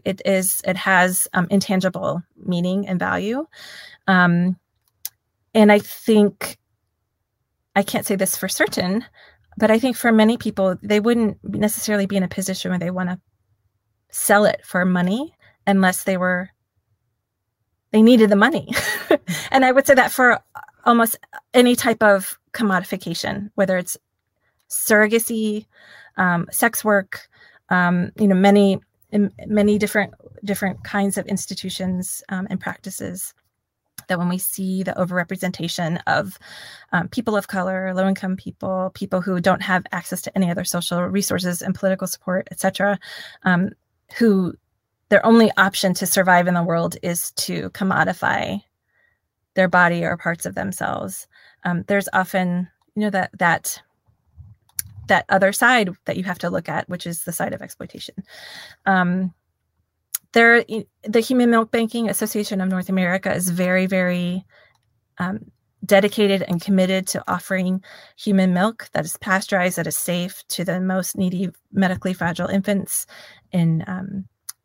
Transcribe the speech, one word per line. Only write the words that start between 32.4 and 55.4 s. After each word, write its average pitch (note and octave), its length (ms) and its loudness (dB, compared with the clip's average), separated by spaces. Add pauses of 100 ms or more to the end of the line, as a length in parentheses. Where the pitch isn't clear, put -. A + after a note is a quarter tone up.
and F#3 100 -4
practices, F#3 720 -10 (720)
that F#3 100 -2
when F3 120 0
we F3+ 80 -2
see F#3+ 460 -4
the F3+ 100 -6
overrepresentation F3+ 1120 -4
of, F#3 320 -2 (540)
um, F3 160 0
people A3+ 260 -4
of G3+ 120 -2
color, F#3+ 460 -4
low-income F#3+ 440 -2
people, F#3+ 560 -6
people F#3 280 -4
who F3+ 180 -2
don't F#3 220 2
have F3+ 300 -2
access F3+ 300 -8
to - 140 -10
any F#3 140 2
other F3 140 -4
social F3 400 -4
resources F#3 580 -4
and F#3+ 140 -4
political F#3+ 320 -2
support, - 440 -6
et - 80 -16
cetera, G3 380 0 (460)
um, F#3 280 2 (460)
who F#3+ 360 2 (560)
their - 160 4
only A3+ 320 6
option F#3+ 360 2
to F#3+ 120 -6
survive F3+ 420 4
in F3+ 60 2
the F3 100 0
world E3+ 380 -2
is F3 300 -4
to - 400 -6
commodify F#3 920 -2 (920)
their F#3 120 2
body F3 360 2
or E3 140 -2
parts E3 280 -6
of F#3+ 100 -10
themselves. - 720 -8 (360)
Um, F3 240 -4
there's G3+ 260 0
often, F3+ 560 -2 (260)
you G#3+ 80 -2
know, G#3 60 0
that, G3 280 -4
that, - 440 0 (1300)
that F#3+ 220 2
other G3 220 4